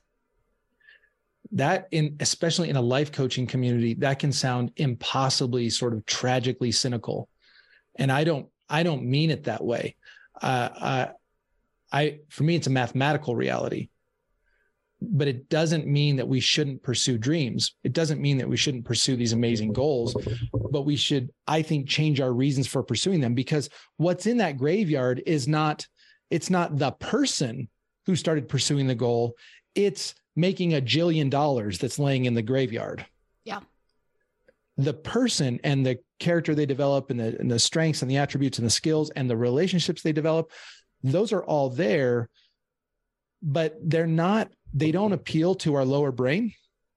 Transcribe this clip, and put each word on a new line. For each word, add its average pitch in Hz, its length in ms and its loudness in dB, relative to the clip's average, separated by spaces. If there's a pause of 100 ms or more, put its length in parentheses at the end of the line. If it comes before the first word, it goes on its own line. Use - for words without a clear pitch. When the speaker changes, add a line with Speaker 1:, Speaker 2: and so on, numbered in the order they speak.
(1500)
Speaker 1:
That 185 380 2
in, 151 280 0
especially - 500 0
in 143 60 0
a 131 60 2
life 135 300 2
coaching 127 360 -2
community, 120 480 0
that 139 240 0
can 147 120 0
sound 123 440 -2
impossibly 127 920 0
sort 120 240 -2
of 110 120 -6
tragically 127 640 -2
cynical. 120 560 -4 (720)
And 135 140 0
I 139 120 2
don't, 160 240 0 (220)
I 156 140 2
don't 143 220 -2
mean 147 260 2
it - 140 -6
that 110 180 -4
way. 117 320 -4 (460)
Uh, 123 280 0 (100)
I, 131 280 -2 (840)
I, 151 280 0 (100)
for - 140 -4
me, 165 120 4
it's 156 120 -2
a 135 40 0
mathematical 135 640 0
reality, - 540 -2 (1120)
but 147 260 0
it 131 220 -4
doesn't 160 380 0
mean 143 300 2
that 123 100 -2
we 131 120 2
shouldn't 139 440 0
pursue 123 340 0
dreams. 127 560 -2 (100)
It 127 100 -2
doesn't 156 280 0
mean 143 160 2
that 123 100 -2
we 127 100 0
shouldn't 131 280 -2
pursue 127 300 0
these 117 180 0
amazing 113 400 0
goals, 123 420 0 (380)
but 139 300 -2
we 147 120 0
should, 135 340 0 (180)
I 156 160 2
think, 147 260 -2
change 147 320 2
our 127 100 2
reasons 131 360 2
for 135 160 0
pursuing 165 380 0
them, 120 120 2
because 135 360 -2 (280)
what's 180 300 0
in 240 100 2
that 165 200 0
graveyard 143 680 0
is 143 220 0
not, 151 400 0 (420)
it's 143 220 -2
not 175 260 2
the 135 140 0
person 135 800 -2 (360)
who 190 100 2
started 151 320 0
pursuing 139 400 0
the 127 80 0
goal. 120 400 0 (400)
It's 202 380 0 (220)
making 180 380 2
a 143 80 2
jillion 151 480 2
dollars 127 500 0
that's 131 200 -4
laying 135 260 2
in 120 80 2
the 117 80 2
graveyard. 113 640 -2 (380)
Speaker 2:
Yeah. 208 160 -10 (1200)
Speaker 1:
The 139 160 0
person 175 720 0
and 135 200 2
the 127 140 -2 (200)
character 170 360 0
they 147 100 2
develop 139 440 0
and 120 100 -4
the, 113 200 -4
and 123 120 -2
the 117 80 2
strengths 160 420 2
and 131 100 -2
the 135 60 2
attributes 139 400 0
and 113 80 0
the 117 60 2
skills 156 400 0
and 131 180 -2
the 117 60 0
relationships 156 640 0
they 160 120 0
develop, 160 380 0 (520)
those 175 300 2
are 208 100 0
all 143 260 0
there, 127 600 2 (1120)
but 156 400 0
they're 160 260 0
not, 175 420 2 (240)
they 156 180 2
don't 202 220 2
appeal 170 420 0
to 160 200 0
our 139 100 2
lower 139 280 2
brain. 143 400 0 (440)